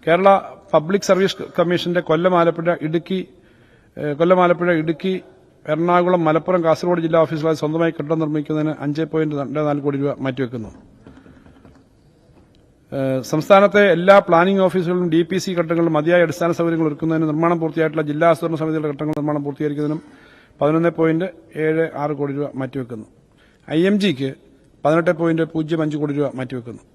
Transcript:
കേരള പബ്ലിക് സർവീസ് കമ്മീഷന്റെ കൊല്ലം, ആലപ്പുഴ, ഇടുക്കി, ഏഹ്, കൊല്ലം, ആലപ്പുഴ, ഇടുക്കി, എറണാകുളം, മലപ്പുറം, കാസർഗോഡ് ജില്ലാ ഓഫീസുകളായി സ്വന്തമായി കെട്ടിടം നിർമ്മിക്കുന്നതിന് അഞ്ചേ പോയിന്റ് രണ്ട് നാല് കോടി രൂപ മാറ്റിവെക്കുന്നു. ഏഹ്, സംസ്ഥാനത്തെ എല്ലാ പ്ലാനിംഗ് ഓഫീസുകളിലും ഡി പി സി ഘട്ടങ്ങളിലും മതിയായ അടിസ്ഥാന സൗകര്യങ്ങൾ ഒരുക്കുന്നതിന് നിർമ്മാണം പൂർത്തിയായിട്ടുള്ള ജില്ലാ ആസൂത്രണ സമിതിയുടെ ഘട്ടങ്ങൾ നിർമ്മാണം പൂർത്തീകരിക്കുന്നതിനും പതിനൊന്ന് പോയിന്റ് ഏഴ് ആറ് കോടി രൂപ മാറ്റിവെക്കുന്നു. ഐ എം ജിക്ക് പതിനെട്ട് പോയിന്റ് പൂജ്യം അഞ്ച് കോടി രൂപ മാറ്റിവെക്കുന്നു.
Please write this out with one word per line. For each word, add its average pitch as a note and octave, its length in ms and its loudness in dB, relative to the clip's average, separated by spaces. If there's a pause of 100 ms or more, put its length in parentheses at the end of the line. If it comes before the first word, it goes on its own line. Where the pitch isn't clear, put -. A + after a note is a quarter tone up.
കേരള F#3 340 4 (340)
പബ്ലിക് E3 280 2
സർവീസ് F#3+ 340 2 (220)
കമ്മീഷന്റെ F3 420 0
കൊല്ലം, E3+ 380 0
ആലപ്പുഴ, E3+ 440 0
ഇടുക്കി, E3 460 -4 (720)
ഏഹ്, D3 160 -4
കൊല്ലം, F3+ 280 4
ആലപ്പുഴ, F3 300 2
ഇടുക്കി, E3+ 500 -2 (460)
എറണാകുളം, F3 560 2
മലപ്പുറം, D#3+ 400 0
കാസർഗോഡ് E3+ 360 0
ജില്ലാ E3 200 2
ഓഫീസുകളായി D#3+ 340 0
സ്വന്തമായി D#3+ 360 -2
കെട്ടിടം D#3+ 280 -4
നിർമ്മിക്കുന്നതിന് D3+ 640 -2
അഞ്ചേ D3 240 -4
പോയിന്റ് D3+ 320 -4
രണ്ട് C#3 240 -6
നാല് D3 200 -2
കോടി C#3 180 -4
രൂപ C#3 220 -2
മാറ്റിവെക്കുന്നു. B2+ 480 -6 (2250)
ഏഹ്, C3 300 -4
സംസ്ഥാനത്തെ G3 680 4
എല്ലാ F#3 260 6
പ്ലാനിംഗ് F#3+ 420 4
ഓഫീസുകളിലും F3+ 500 0
ഡി E3 120 4
പി F3+ 160 -2
സി F#3+ 120 -6
ഘട്ടങ്ങളിലും E3+ 420 0
മതിയായ E3 300 2
അടിസ്ഥാന E3+ 300 -2
സൗകര്യങ്ങൾ E3 360 0
ഒരുക്കുന്നതിന് D#3+ 380 -2
നിർമ്മാണം D#3+ 340 0
പൂർത്തിയായിട്ടുള്ള D#3 420 -2
ജില്ലാ D3+ 260 0
ആസൂത്രണ E3 280 0
സമിതിയുടെ D#3 320 -4
ഘട്ടങ്ങൾ D3 220 -6
നിർമ്മാണം D3 340 -4
പൂർത്തീകരിക്കുന്നതിനും D3 920 -6 (260)
പതിനൊന്ന് D#3+ 280 2
പോയിന്റ് E3 360 0 (320)
ഏഴ് D#3 380 0
ആറ് C#3+ 160 -4
കോടി C#3+ 220 -4
രൂപ C#3+ 220 -4
മാറ്റിവെക്കുന്നു. B2+ 520 -8 (640)
ഐ D#3+ 160 2
എം G3+ 140 2
ജിക്ക് C#3 340 -2 (500)
പതിനെട്ട് E3 260 2
പോയിന്റ് E3 320 0 (100)
പൂജ്യം D#3+ 300 -2
അഞ്ച് D3+ 140 -4
കോടി D3 160 -4
രൂപ C#3+ 220 -2
മാറ്റിവെക്കുന്നു. A#2+ 460 -10 (140)